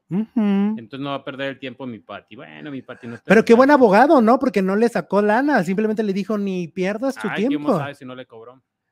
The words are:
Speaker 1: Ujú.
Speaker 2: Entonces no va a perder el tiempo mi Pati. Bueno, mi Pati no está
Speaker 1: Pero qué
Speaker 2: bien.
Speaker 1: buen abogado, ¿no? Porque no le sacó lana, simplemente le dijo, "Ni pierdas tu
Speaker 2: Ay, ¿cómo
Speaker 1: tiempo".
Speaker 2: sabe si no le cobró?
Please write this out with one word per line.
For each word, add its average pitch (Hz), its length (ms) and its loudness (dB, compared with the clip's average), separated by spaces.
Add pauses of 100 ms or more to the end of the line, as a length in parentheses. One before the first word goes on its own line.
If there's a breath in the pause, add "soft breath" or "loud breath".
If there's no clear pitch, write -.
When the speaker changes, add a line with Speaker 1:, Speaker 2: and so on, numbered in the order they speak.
(100)
Speaker 1:
Ujú. 202 680 0
Speaker 2:
Entonces 135 220 -14
no 143 100 -6
va 139 60 -4
a 135 80 -12
perder 135 260 -6
el 123 80 -12
tiempo 131 280 -12
mi 117 120 -10
Pati. 98 380 -18
Bueno, 151 340 -16
mi 135 100 -10
Pati 120 280 -18
no 117 80 -12
está - 100 -20
Speaker 1:
Pero 208 180 2
qué - 80 4
Speaker 2:
bien. 226 60 10
Speaker 1:
buen 269 140 6
abogado, 254 500 6
¿no? 233 160 4
Porque 254 240 -2
no 190 140 0
le 226 120 2
sacó 202 320 0
lana, 226 440 2
simplemente 214 380 -2
le 202 120 -2
dijo, 202 240 -4
"Ni 185 300 -4
pierdas 214 480 -4
tu - 120 -8
Speaker 2:
Ay, 156 160 -2
¿cómo 262 40 0
Speaker 1:
tiempo". 285 300 0
Speaker 2:
sabe 139 160 -6
si 135 120 -20
no 127 80 -14
le 127 120 -16
cobró? 117 360 -20 (300)